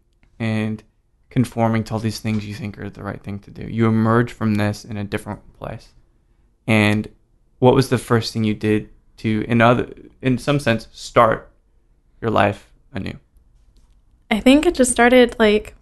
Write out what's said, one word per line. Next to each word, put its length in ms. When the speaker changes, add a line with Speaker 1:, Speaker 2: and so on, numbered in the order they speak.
Speaker 1:
and 420
conforming 540
to 100
all 60
these 200
things 260
you 100
think 240
are 100
the 140
right 180
thing 180
to 120
do. 120
You 240
emerge 460
from 220
this 300
in 120
a 60
different 380
place. 400
And 400
what 160
was 140
the 80
first 360
thing 100
you 100
did 360
to, 300
in 140
other, 300
in 160
some 220
sense, 320
start 580
your 100
life 400
anew? 240
Speaker 2:
I 80
think 260
it 80
just 180
started, 460
like, 440